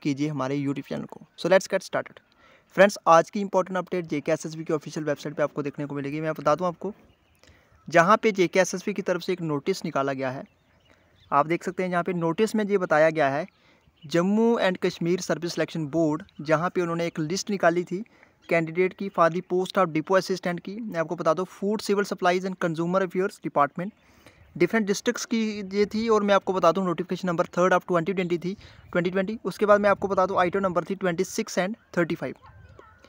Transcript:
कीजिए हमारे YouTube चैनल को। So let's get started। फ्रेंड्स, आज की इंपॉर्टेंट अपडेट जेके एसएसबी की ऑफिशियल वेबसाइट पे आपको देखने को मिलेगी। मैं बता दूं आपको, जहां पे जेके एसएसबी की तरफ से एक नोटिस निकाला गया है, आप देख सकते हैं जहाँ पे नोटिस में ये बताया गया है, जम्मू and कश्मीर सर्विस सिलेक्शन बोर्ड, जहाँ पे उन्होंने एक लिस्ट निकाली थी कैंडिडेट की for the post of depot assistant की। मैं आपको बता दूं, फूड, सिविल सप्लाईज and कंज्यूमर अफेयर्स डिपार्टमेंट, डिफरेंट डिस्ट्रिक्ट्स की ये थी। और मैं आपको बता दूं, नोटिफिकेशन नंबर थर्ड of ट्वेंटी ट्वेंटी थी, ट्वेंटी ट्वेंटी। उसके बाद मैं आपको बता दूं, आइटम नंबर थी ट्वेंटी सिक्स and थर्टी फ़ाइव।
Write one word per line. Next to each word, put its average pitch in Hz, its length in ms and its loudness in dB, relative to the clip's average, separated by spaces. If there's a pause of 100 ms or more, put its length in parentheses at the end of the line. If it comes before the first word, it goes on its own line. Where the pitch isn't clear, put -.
कीजिए 143 260 -2
हमारे 139 300 -4
YouTube 139 300 -6
चैनल 147 160 -6
को। - 160 -18 (180)
So - 80 -8
let's 190 280 4
get - 160 -6
started। - 280 -6 (560)
फ्रेंड्स, 202 240 6 (100)
आज 165 220 6
की 208 100 -4
इंपॉर्टेंट 190 380 -2
अपडेट 180 280 -4
जेके 156 260 -2
एसएसबी 160 320 -6
की 165 80 -4
ऑफिशियल 151 340 -6
वेबसाइट 151 280 -6
पे 156 80 -2
आपको 147 200 -2
देखने 143 240 -8
को 143 80 -10
मिलेगी। 143 260 -6
मैं 156 120 -4
बता 151 220 2
दूं 180 140 -2
आपको, 190 260 -8 (960)
जहां 170 280 6
पे 220 160 2
जेके 180 260 2
एसएसबी 185 360 0
की 196 80 -4
तरफ 175 200 -2
से 190 100 -4
एक 180 100 -4
नोटिस 156 420 -4
निकाला 139 280 -2
गया 131 180 -4
है, 139 140 -10 (880)
आप 147 140 4
देख 165 180 -2
सकते 185 180 -4
हैं 185 80 -2
जहाँ 175 120 0
पे 185 100 -4
नोटिस 170 420 0
में 214 100 0
ये 202 140 0
बताया 165 320 4
गया 156 180 2
है, 147 380 -6 (400)
जम्मू 208 540 2
and 185 180 2
कश्मीर 175 420 -2
सर्विस 165 340 -4
सिलेक्शन 160 320 -2
बोर्ड, 156 360 0 (180)
जहाँ 156 300 0
पे 185 100 -2
उन्होंने 170 260 -2
एक 165 120 -6
लिस्ट 165 320 -6
निकाली 175 340 2
थी 180 200 -8 (440)
कैंडिडेट 170 440 0
की 196 160 -8
for 170 220 4
the 180 120 -4 (100)
post 185 260 0
of 185 80 4
depot 156 320 2
assistant 180 420 -2
की। 196 200 -12
मैं 196 200 -6
आपको 160 160 -4
बता 160 180 2
दूं, 185 100 -2
फूड, 208 360 -4
सिविल 202 240 0
सप्लाईज 185 420 0
and 190 140 -6
कंज्यूमर 175 420 0
अफेयर्स 185 400 -4
डिपार्टमेंट, 151 500 -2 (640)
डिफरेंट 190 280 2
डिस्ट्रिक्ट्स 202 380 -2
की 214 360 -2 (180)
ये 208 80 4
थी। 214 220 -4
और 214 140 4
मैं 202 120 4
आपको 190 180 2
बता 180 200 4
दूं, 190 120 0
नोटिफिकेशन 180 440 -4
नंबर 175 180 0
थर्ड 180 280 2
of 180 140 0
ट्वेंटी 175 240 0
ट्वेंटी 180 260 -2
थी, 175 160 -6 (380)
ट्वेंटी 175 180 0
ट्वेंटी। 190 340 -2
उसके 196 220 0
बाद 208 140 8
मैं 202 100 4
आपको 196 180 0
बता 185 180 2
दूं, 180 120 -2
आइटम 180 220 2
नंबर 175 240 0
थी 196 100 -6
ट्वेंटी 185 300 -2
सिक्स - 340 -4
and 190 160 -2 (220)
थर्टी 175 180 0
फ़ाइव। 147 200 -8 (760)